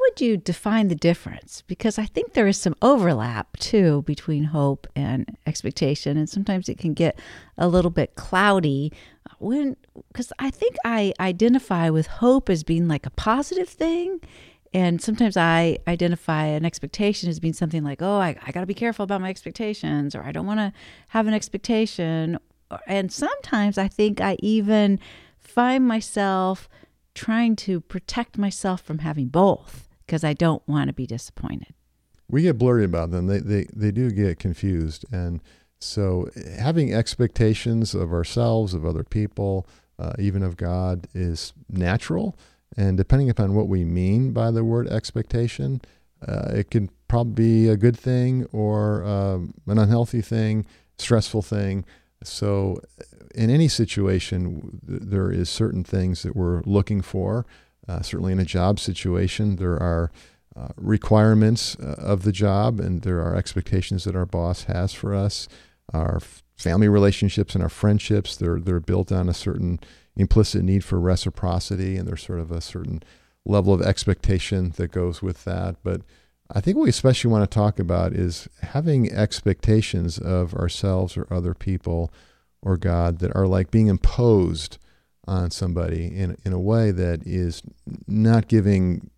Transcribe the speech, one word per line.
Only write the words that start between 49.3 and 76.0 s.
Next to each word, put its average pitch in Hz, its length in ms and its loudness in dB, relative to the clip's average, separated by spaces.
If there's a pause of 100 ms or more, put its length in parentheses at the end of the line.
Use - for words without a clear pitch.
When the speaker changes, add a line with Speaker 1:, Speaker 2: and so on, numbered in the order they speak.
Speaker 2:
an 104 140 2
unhealthy 117 420 4
thing, 110 460 -2 (320)
stressful 110 420 2
thing. 98 420 -2 (400)
So 98 560 -2 (560)
in 113 160 4
any 156 160 6
situation, 95 880 0
w-, - 320 -14
th-, 90 160 -8
there 95 280 -2
is 90 200 -2
certain 101 320 -2
things 92 400 -2
that - 120 -6
we're 87 280 0
looking 98 380 2
for. 98 440 -4 (420)
Uh, 87 140 -6
certainly 92 300 -4
in 92 80 0
a 90 60 2
job 90 340 0
situation, 92 800 -2
there 87 220 -2
are, 85 320 0 (440)
uh, - 200 -12
requirements, 107 1000 4
uh, 71 240 -10
of 92 240 -2
the 107 80 2
job, 101 480 0
and 90 240 -2
there 87 180 0
are 85 140 -2
expectations 92 680 -4
that 92 100 -4
our 90 100 -2
boss 87 380 -4
has 92 300 -2
for - 200 -6
us. 101 340 -2 (460)
Our 80 220 0
f-, - 260 -10 (140)
family 95 320 4
relationships 101 640 4
and 92 80 0
our 82 80 0
friendships, 104 680 0
they're, 87 240 -2
they're 87 200 0
built 92 320 -2
on 90 180 0
a 87 60 2
certain 87 440 -4 (360)
implicit 98 480 4
need 95 200 2
for 90 160 -2
reciprocity, 92 960 -2
and 90 100 -6
there's 90 160 -8
sort 90 160 -8
of 80 100 -8
a 85 120 -6
certain - 420 -8 (420)
level 98 260 4
of 87 120 4
expectation 92 920 0
that 87 140 -4
goes 87 300 -4
with 92 220 -6
that. 92 400 -6
But 90 180 -4 (480)